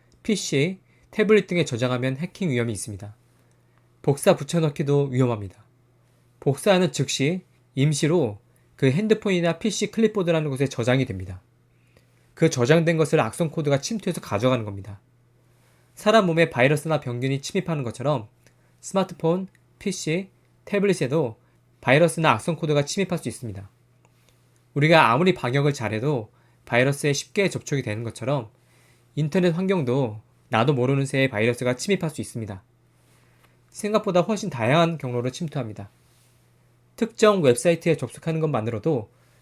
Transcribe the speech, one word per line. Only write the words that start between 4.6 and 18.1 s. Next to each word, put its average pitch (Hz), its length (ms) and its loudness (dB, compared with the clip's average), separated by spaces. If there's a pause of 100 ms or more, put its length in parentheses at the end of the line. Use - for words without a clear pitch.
위험합니다. 120 580 -2 (720)
복사하는 180 540 2
즉시 147 480 -2 (340)
임시로 143 640 0 (380)
그 135 120 4
핸드폰이나 185 720 0
피씨 208 320 -2
클립보드라는 175 580 0
곳에 135 180 0
저장이 123 380 0
됩니다. 92 360 -10 (920)
그 160 140 2
저장된 156 480 2
것을 156 220 2
악성 131 320 -2
코드가 143 280 0
침투해서 196 400 -6
가져가는 117 460 0
겁니다. 101 340 -12 (960)
사람 214 320 4
몸에 165 240 4
바이러스나 147 500 0
병균이 131 440 -4
침입하는 165 400 -4
것처럼 120 440 -4 (540)